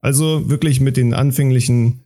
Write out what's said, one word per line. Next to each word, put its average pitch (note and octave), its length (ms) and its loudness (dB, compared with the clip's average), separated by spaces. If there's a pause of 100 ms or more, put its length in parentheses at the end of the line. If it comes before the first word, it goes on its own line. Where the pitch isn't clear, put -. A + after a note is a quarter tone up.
Also D3+ 460 -2
wirklich C#3+ 320 0
mit C3+ 160 0
den B2 200 0
anfänglichen B2+ 920 0